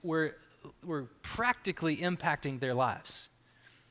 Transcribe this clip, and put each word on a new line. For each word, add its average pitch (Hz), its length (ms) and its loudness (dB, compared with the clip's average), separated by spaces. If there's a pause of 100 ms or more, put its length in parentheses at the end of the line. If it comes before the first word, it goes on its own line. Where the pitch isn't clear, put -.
were, 160 340 0 (480)
were 151 200 -4 (180)
practically 185 720 0
impacting 151 640 0
their 131 120 2
lives. - 560 2 (640)